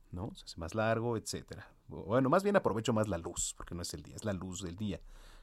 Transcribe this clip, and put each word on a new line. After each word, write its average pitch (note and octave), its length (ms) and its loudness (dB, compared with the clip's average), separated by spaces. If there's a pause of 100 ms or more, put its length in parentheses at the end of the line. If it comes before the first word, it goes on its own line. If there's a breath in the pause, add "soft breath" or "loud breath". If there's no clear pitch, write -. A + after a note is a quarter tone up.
(120)
¿no? G2 240 -6
Se - 80 -18
hace - 160 -14
más E2 160 -4
largo, A2+ 400 2
etcétera. - 560 -8 (160)
Bu-, D2+ 160 -10
bueno, B2+ 240 4
más F3+ 160 6
bien G3+ 140 6
aprovecho A2+ 340 2
más G#2+ 160 4
la F2 120 0
luz, - 360 -4
porque - 200 -8
no E2+ 80 -4
es - 100 -6
el D#2+ 100 -8
día, - 140 -12
es - 80 -6
la G#2 80 2
luz F#2 280 -4
del F2 140 -4
día, G2+ 240 -2 (440 soft breath)